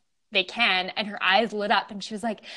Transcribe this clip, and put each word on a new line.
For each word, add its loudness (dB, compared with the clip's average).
they 2
can. 0
And -4
her -8
eyes 4
lit -2
up 2
and -10
she -10
was -8
like, -4